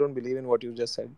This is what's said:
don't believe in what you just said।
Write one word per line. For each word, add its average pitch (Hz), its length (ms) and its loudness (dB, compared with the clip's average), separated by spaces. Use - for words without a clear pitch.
don't 143 160 2
believe 127 240 -2
in 127 80 -4
what 120 180 4
you 117 80 -8
just 117 160 -2
said। 113 260 -6